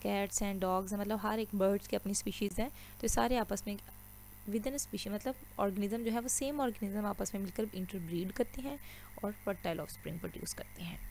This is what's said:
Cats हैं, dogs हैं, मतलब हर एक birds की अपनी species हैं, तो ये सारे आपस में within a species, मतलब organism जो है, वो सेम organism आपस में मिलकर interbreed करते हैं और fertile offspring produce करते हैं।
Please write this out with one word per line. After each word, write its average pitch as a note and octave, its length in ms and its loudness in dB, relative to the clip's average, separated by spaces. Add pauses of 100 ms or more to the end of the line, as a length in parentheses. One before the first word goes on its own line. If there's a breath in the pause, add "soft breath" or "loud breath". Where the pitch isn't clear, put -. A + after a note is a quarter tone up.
Cats G3+ 400 2
हैं, G3 160 2
dogs F#3 340 2
हैं, G3+ 60 0
मतलब G#3 200 2
हर G#3+ 200 2
एक A3 160 0
birds G3 320 6
की - 80 0
अपनी G3+ 180 0
species G3+ 460 0
हैं, A#3 100 2
तो - 340 -14
ये A3+ 60 4
सारे A#3+ 280 6
आपस G#3+ 300 0
में G3+ 100 -2 (720)
within G#3+ 220 2
a C#4 140 -2
species, - 220 -6
मतलब G#3 280 -2 (240)
organism G3+ 440 2
जो A3+ 80 2
है, A3+ 80 2
वो A#3+ 80 -2
सेम C#4+ 320 2
organism G#3+ 460 2
आपस G3 300 0
में G3 60 0
मिलकर G3 220 0 (120)
interbreed F3+ 560 0
करते - 300 0
हैं C#4 180 -4 (440 loud breath)
और G3+ 80 0
fertile F#3 480 -2
offspring - 400 -6
produce - 340 -6
करते - 300 -10
हैं। E3+ 160 -6 (120)